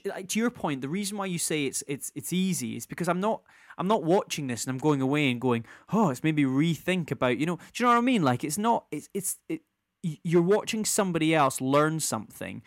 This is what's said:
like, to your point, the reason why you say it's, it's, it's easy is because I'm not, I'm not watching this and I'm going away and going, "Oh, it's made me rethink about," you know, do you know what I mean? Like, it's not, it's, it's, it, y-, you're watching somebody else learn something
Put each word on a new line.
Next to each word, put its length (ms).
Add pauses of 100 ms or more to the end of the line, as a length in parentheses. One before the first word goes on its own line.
like, 240
to 100
your 120
point, 300
the 80
reason 280
why 80
you 140
say 260
it's, 220
it's, 260
it's 180
easy 440
is 100
because 220
I'm 120
not, 220 (380)
I'm 80
not 160
watching 420
this 200
and 60
I'm 60
going 240
away 300
and 100
going, 240 (260)
"Oh, 180
it's 140
made 120
me 80
rethink 680
about," 300
you 80
know, 80
do 80 (200)
you 20
know 80
what 40
I 40
mean? 200
Like, 220
it's 160
not, 320
it's, 240
it's, 220 (120)
it, 120 (420)
y-, 200
you're 200
watching 420
somebody 480
else 260
learn 400
something 680